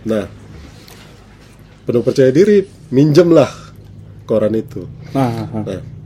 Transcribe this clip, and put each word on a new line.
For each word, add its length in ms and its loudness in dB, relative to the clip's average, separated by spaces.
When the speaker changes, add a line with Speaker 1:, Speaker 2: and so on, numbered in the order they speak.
Speaker 1:
Nah, 220 -4
penuh 220 -2
percaya 260 2
diri, 280 4
minjemlah 600 4
koran 300 -2
itu. 320 -8
Speaker 2:
Nah, 360 -4
nah. 180 -8
Speaker 1:
Nah, 160 -8